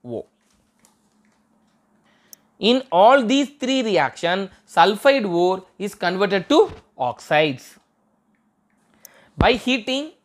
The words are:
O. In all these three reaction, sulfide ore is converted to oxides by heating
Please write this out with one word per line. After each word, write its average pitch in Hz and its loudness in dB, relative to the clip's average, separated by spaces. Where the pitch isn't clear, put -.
O. 120 -12
In 247 0
all 233 6
these 269 0
three 254 -2
reaction, 180 -2
sulfide 208 2
ore 180 -2
is 196 -10
converted 185 -4
to 339 2
oxides 147 -4
by 226 2
heating 262 -4